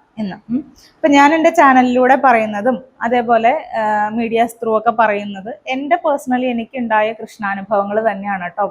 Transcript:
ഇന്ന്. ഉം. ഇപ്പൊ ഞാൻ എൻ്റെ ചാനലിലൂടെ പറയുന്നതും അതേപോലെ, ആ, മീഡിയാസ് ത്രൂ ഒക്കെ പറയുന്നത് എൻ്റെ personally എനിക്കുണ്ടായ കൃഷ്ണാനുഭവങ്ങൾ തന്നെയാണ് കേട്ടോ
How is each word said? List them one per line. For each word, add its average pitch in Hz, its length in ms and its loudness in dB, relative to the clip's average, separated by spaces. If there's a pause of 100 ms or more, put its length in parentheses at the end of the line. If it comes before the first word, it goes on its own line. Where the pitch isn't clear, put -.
(180)
ഇന്ന്. 196 180 -8
ഉം. 226 220 -6
ഇപ്പൊ - 500 -6
ഞാൻ 285 260 6
എൻ്റെ 330 160 4
ചാനലിലൂടെ 254 680 4
പറയുന്നതും 226 680 0 (180)
അതേപോലെ, 233 640 0 (120)
ആ, 214 320 -2
മീഡിയാസ് 226 540 -2
ത്രൂ 220 140 0
ഒക്കെ 220 140 -2
പറയുന്നത് 208 640 -4 (120)
എൻ്റെ 277 280 -4
personally 277 500 -2
എനിക്കുണ്ടായ 226 680 -2
കൃഷ്ണാനുഭവങ്ങൾ 202 1000 -4
തന്നെയാണ് 196 320 -6
കേട്ടോ 175 280 -6